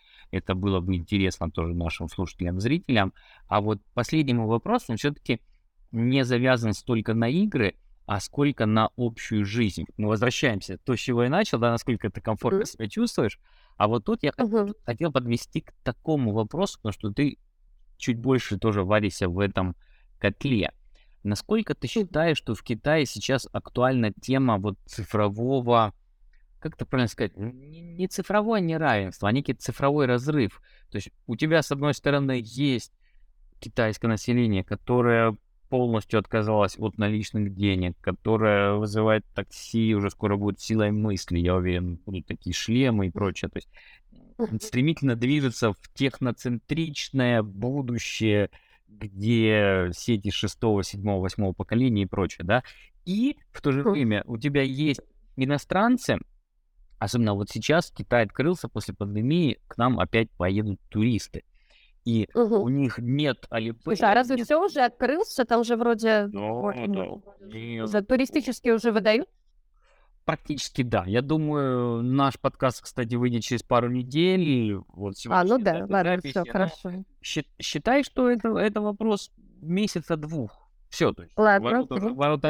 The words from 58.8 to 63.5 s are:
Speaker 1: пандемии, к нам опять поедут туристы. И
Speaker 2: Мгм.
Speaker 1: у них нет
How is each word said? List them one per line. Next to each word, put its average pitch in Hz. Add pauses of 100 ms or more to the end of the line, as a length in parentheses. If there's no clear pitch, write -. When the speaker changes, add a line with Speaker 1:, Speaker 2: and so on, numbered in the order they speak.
Speaker 1:
пандемии, 113
к -
нам 117
опять 110
поедут 98 (100)
туристы. 110 (640)
И 113
Speaker 2:
Мгм. 220
Speaker 1:
у 120
них 135
нет 131